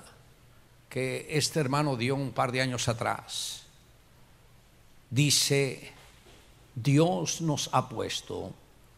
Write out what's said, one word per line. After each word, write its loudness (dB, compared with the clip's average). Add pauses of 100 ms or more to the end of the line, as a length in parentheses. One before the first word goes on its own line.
(880)
que -6
este 0
hermano 2
dio 0
un -4
par 0
de 0
años -2
atrás -4 (1500)
dice: 2 (840)
"Dios 4
nos -2
ha 2
puesto -6 (440)